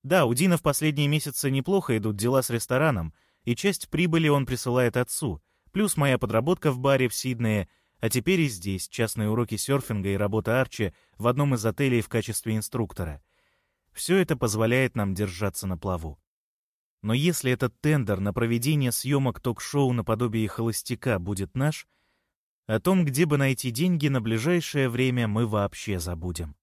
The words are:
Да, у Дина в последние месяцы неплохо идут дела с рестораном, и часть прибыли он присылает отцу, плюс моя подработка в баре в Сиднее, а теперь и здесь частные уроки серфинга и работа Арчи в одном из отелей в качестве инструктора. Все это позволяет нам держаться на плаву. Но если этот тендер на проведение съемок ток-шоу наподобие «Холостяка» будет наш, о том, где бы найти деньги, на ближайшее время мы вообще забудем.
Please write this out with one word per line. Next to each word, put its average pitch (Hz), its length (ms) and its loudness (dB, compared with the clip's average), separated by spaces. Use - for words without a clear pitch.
Да, 156 220 4
у 117 100 2
Дина 175 220 4
в - 40 -4
последние 147 460 0
месяцы 143 420 -2
неплохо 135 480 0
идут 107 180 0
дела 123 280 2
с - 80 -6
рестораном, 120 600 0
и 120 120 0
часть - 340 -2
прибыли 165 380 2
он 143 180 4
присылает 123 520 0
отцу, 120 440 -2
плюс 202 260 0
моя 139 220 2
подработка 131 520 0
в 123 60 -4
баре 131 300 2
в - 80 -4
Сиднее, 113 540 -2
а 113 100 -2
теперь 165 320 2
и 147 60 2
здесь 95 400 -6
частные 110 420 -2
уроки 110 280 0
серфинга 113 520 -2
и 98 80 0
работа 110 440 0
Арчи 107 320 -4
в 104 80 -6
одном 135 300 2
из 107 100 -6
отелей 120 360 2
в - 80 -8
качестве 110 460 -2
инструктора. 92 680 -6
Все 180 240 0
это 165 200 2
позволяет 117 580 2
нам 98 200 -2
держаться 98 500 -4
на 92 100 -2
плаву. 82 440 -6
Но 107 120 -2
если 139 380 0
этот 123 300 -2
тендер 120 380 2
на 101 120 0
проведение 120 600 0
съемок 135 480 0
ток-шоу 131 520 0
наподобие 113 560 0
«Холостяка» 113 680 -2
будет 95 380 -4
наш, 143 320 -2
о 110 120 0
том, 180 260 4
где 143 200 2
бы 147 120 2
найти 135 340 0
деньги, 151 360 0
на 135 140 2
ближайшее 135 680 0
время 123 400 2
мы 110 180 2
вообще 101 540 -2
забудем. 85 640 -6